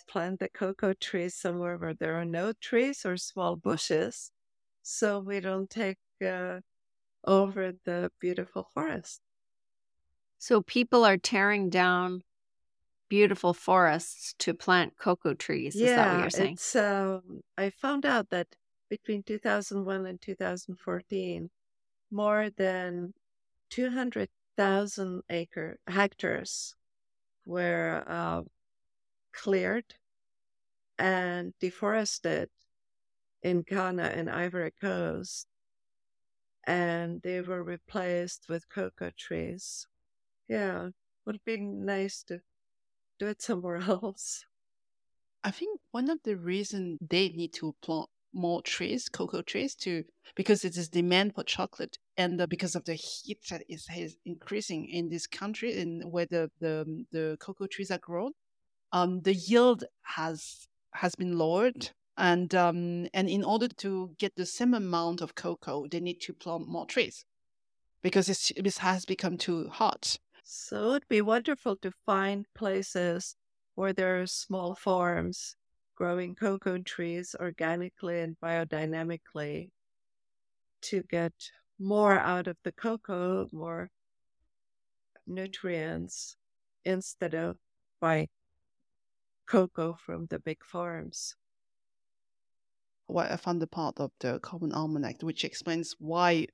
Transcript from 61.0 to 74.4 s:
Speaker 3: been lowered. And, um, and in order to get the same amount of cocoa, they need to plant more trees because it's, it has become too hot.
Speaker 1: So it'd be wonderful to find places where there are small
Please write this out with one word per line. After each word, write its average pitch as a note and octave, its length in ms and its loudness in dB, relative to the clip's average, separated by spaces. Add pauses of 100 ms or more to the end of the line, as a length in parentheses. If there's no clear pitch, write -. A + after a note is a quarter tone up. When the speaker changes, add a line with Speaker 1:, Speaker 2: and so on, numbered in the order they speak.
Speaker 3:
been F3+ 240 0
lowered. F#3 520 4 (300)
And, F3+ 340 4
um, F3 600 4
and F#3+ 160 2
in G3 140 2
order A3 240 2
to F#3+ 500 -4
get G3 180 -2
the F#3 100 -2
same B3 280 2
amount F3 460 0
of D#3+ 160 -6
cocoa, D3 520 -4
they E3+ 120 -4
need F3 220 -4
to - 120 -8
plant E3 340 -6
more E3 160 -6
trees - 400 -2 (800)
because F#3 260 4
it's, - 220 0
it F#3+ 280 0
has F#3 260 0
become F3+ 340 -2
too E3+ 300 -2
hot. - 500 0 (240)
Speaker 1:
So - 480 -4
it'd C#4+ 180 0
be G#3+ 120 4
wonderful A3+ 560 0
to F#3 160 -6 (140)
find G3+ 380 2 (120)
places F#3+ 800 -2 (400)
where F#3+ 160 0
there F#3 280 2
are F#3 60 -2
small F#3 480 -4